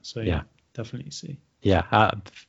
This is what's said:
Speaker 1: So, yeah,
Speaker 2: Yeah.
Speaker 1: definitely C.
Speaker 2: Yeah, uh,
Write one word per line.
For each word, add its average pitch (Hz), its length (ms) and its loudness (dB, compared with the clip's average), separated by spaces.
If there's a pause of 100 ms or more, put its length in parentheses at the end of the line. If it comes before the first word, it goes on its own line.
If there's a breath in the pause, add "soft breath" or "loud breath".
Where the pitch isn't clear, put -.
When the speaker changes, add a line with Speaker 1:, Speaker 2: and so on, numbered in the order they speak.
Speaker 1:
So, - 180 -10
yeah, 110 60 -2
Speaker 2:
Yeah. 82 160 0 (320)
Speaker 1:
definitely 123 360 -10
C. - 280 -14 (220)
Speaker 2:
Yeah, 90 300 4
uh, 110 220 6 (360)